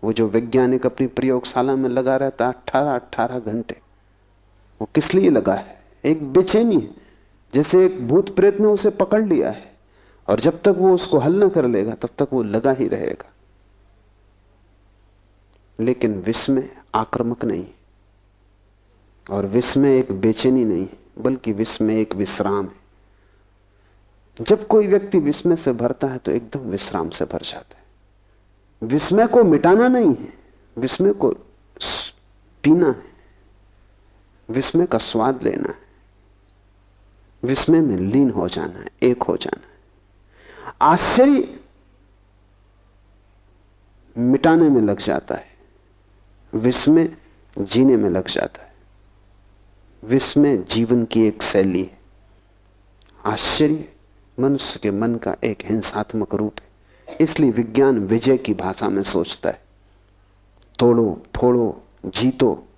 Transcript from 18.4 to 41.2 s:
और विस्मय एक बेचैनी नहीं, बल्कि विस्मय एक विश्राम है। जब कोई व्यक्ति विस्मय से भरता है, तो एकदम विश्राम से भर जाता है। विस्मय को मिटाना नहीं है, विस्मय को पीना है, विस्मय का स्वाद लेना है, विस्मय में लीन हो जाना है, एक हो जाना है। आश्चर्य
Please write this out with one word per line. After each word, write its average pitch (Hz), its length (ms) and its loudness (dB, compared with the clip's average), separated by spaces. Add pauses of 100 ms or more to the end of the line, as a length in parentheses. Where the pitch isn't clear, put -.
और 98 160 -4
विस्मय 131 520 2
एक 127 140 -2
बेचैनी 110 520 0
नहीं, 95 240 -2 (300)
बल्कि 127 340 -4
विस्मय 107 480 -2
एक 107 140 -4
विश्राम 98 520 -4
है। - 160 -20 (1600)
जब 208 220 0
कोई 214 200 4
व्यक्ति 196 320 2
विस्मय 156 380 0
से 151 160 -4
भरता 120 340 -4
है, 127 120 -6
तो 87 140 -6
एकदम 117 280 -6
विश्राम 98 500 -6
से - 140 -6
भर - 160 -8
जाता - 360 -16
है। - 60 -20 (1000)
विस्मय 151 440 0
को 233 180 4
मिटाना 185 440 4
नहीं 233 260 4
है, - 180 -14 (460)
विस्मय 156 340 0
को 196 180 0 (1300)
पीना 165 260 4
है, 120 140 -4 (1500)
विस्मय 135 360 0
का 123 120 -2
स्वाद 127 440 -2
लेना - 260 -4
है, - 100 -12 (1700)
विस्मय 139 360 2
में 127 160 0
लीन 113 340 2
हो 92 180 -4
जाना 90 300 -8
है, - 100 -16 (140)
एक 123 200 2
हो - 140 -2
जाना - 300 -8
है। - 60 -20 (1120)
आश्चर्य 247 800 2 (2500)